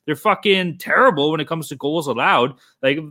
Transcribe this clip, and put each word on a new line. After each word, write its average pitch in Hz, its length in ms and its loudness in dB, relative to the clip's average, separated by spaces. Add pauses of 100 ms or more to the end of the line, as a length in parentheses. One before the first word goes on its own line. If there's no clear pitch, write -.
They're 151 100 -4
fucking 190 640 0
terrible 160 540 2
when 160 100 -2
it 151 80 -6
comes 160 200 -6
to 147 80 -10
goals 147 300 -4
allowed. 131 520 0 (240)
Like, 139 160 0 (120)